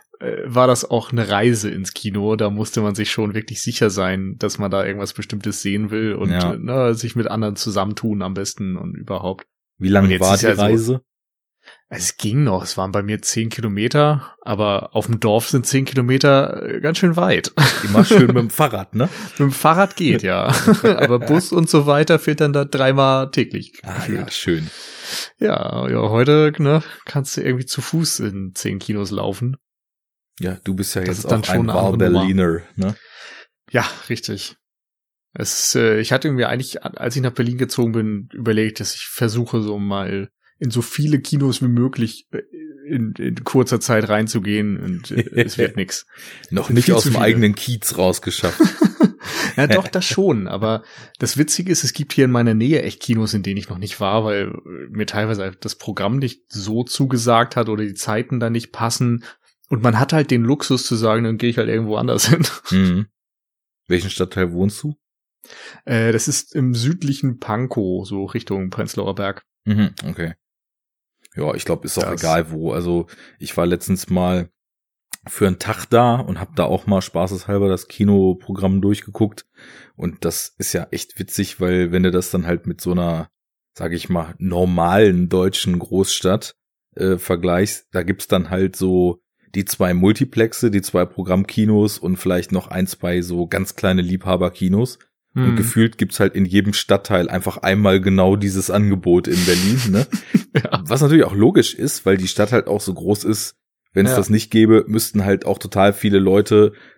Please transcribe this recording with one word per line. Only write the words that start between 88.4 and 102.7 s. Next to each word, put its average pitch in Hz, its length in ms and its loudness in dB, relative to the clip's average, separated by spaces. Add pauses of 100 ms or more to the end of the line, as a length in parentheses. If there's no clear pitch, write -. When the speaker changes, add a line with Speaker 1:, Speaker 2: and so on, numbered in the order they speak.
Speaker 2:
halt 92 280 0
so 90 440 2 (340)
die 98 100 -2
zwei 90 280 0
Multiplexe, 110 800 2
die 101 100 2
zwei 90 240 0
Programmkinos 104 920 0
und 90 180 -2
vielleicht 90 360 -2
noch 92 160 -2
ein, 92 180 -2
zwei 90 340 -2
so 87 240 -4
ganz 92 300 -4
kleine 92 260 2
Liebhaberkinos. 92 960 0 (360)
Und 127 160 2
Speaker 1:
Mhm. 120 60 0
Speaker 2:
gefühlt 113 420 2
gibt's - 220 -4
halt 98 120 4
in 95 120 2
jedem 101 280 2
Stadtteil 98 560 0
einfach 92 280 -4
einmal 98 440 4
genau 95 360 4
dieses 95 340 -2
Angebot 92 560 2
in 90 180 2
Berlin, 92 340 2 (100)
ne? 107 220 2
Speaker 1:
<laughs> - 440 -2
Ja. - 320 0
Speaker 2:
Was 131 140 2
natürlich 151 240 8
auch 101 100 -4
logisch 123 400 4
ist, - 320 -4
weil 98 100 6
die 92 100 -2
Stadt 104 240 0
halt 120 160 2
auch 104 140 -2